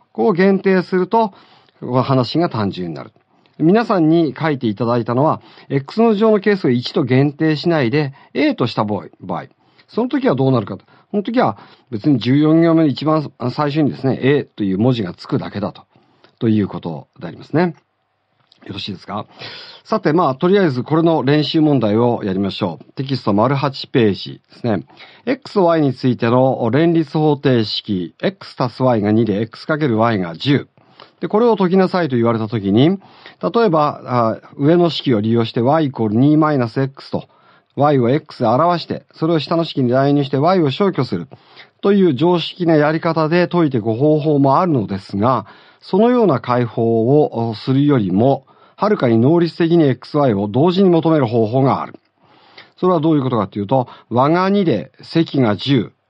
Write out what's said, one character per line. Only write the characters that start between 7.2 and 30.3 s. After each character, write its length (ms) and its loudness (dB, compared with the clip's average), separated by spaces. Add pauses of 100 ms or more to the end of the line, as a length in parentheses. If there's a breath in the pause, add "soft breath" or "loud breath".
定 240 0
し 100 -4
な 140 0
い 100 0
で、 220 -2 (200 loud breath)
A 220 0
と 100 -2
し 80 -6
た 120 -2
場 100 -4
合、 120 -10 (120)
場 200 -8
合。 40 -12 (440 soft breath)
そ 140 -4
の 80 -2
時 180 -2
は 80 2
ど 120 0
う 40 2
な 100 2
る 40 -8
か 120 -12
と。 80 -20 (260 soft breath)
そ 60 -2
の 60 -2
時 160 -2
は 180 0 (340 loud breath)
別 180 -2
に 80 4
十 180 0
四 260 4
行 120 4
目 100 4
の 40 2
一 180 -4
番 260 -2 (200)
最 200 -4
初 100 -2
に 100 0
で 60 -12
す 80 -8
ね、 160 -2
A 220 2
と 200 -10
い 100 -2
う 40 -2
文 160 2
字 100 -4
が 100 -8
つ 140 -20
く 100 -4
だ 140 -6
け 100 -8
だ 100 -6
と、 120 -20 (560 soft breath)
と 100 0
い 120 2
う 60 -2
こ 140 -12
と 260 -12 (120)
で 80 -14
あ 40 -12
り 60 -18
ま 80 -20
す 100 -12
ね。 200 0 (880)
よ 80 -16
ろ 60 -12
し 100 -12
い 40 -10
で 40 -14
す 80 -20
か？ 220 -10 (560 loud breath)
さ 160 -2
て、 120 0
ま 180 2
あ、 60 -2
と 120 -2
り 100 4
あ 60 2
え 80 2
ず 120 -4
こ 120 -2
れ 80 2
の 200 2
練 200 2
習 180 0
問 180 2
題 180 0
を 260 0
や 100 -4
り 60 -2
ま 100 -2
し 140 -8
ょ 180 -6
う。 120 -20
テ 100 -8
キ 120 -4
ス 80 -8
ト 80 -2
丸 220 2
八 340 -6
ペ 220 2
ー 40 0
ジ 280 -12 (120)
で 60 -20
す 60 -12
ね。 220 -4 (380 loud breath)
X、 340 -4
Y 220 2
に 120 0
つ 140 -4
い 100 0
て 120 -2
の 420 2
連 200 2
立 260 -2
方 180 2
程 280 0
式、 580 -6
X 360 -6
足 160 -4
す 100 -6
Y 180 2
が 100 0
二 140 2
で、 160 -2
X 260 -10
か 100 -2
け 100 -2
る 100 0
Y 220 2
が 140 -6